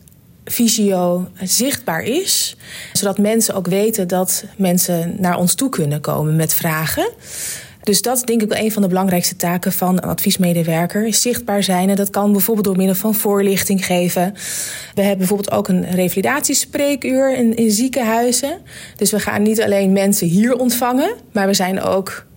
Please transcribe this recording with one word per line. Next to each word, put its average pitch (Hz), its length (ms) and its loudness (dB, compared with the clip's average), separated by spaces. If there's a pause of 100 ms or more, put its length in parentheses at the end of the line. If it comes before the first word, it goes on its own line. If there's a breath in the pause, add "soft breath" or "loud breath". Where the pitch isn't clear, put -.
(440)
fysio 185 840 0 (140)
zichtbaar 190 640 -2
is, - 520 -2 (380 loud breath)
zodat 196 240 0
mensen 214 380 2
ook 180 120 -2
weten 196 400 0
dat 185 380 -2 (100)
mensen 175 640 0
naar 180 180 0
ons 180 180 0
toe 269 140 -2
kunnen 151 320 -2
komen 151 340 -2
met 160 180 0
vragen. 160 560 -2 (800 loud breath)
Dus 202 140 2
dat 240 140 0
is 240 80 -2
denk 233 180 0
ik 208 80 0
wel 214 80 -2
een 214 140 0
van 214 100 0
de 202 60 4
belangrijkste 185 480 0
taken 180 360 -2
van 185 240 0
een 180 40 2
adviesmedewerker, 175 1080 0
is 208 140 0
zichtbaar 233 420 -2
zijn. 185 260 2
En 202 60 2
dat 202 140 0
kan 202 220 2
bijvoorbeeld 208 340 2
door 190 120 0
middel 190 180 2
van 214 200 0
voorlichting 196 720 2
geven. 180 480 0 (640 loud breath)
We 196 60 0
hebben 196 160 2
bijvoorbeeld 196 340 0
ook 202 160 0
een 180 240 0
revalidatiespreekuur 262 1500 0
in, 233 180 4
in 226 160 2
ziekenhuizen. 247 840 0 (380 loud breath)
Dus 202 160 0
we 208 80 0
gaan 208 220 -2
niet 220 200 2
alleen 196 300 2
mensen 196 360 2
hier 220 300 4
ontvangen, 254 560 0 (180)
maar 196 160 0
we 196 60 2
zijn 190 280 0
ook - 440 -2 (100)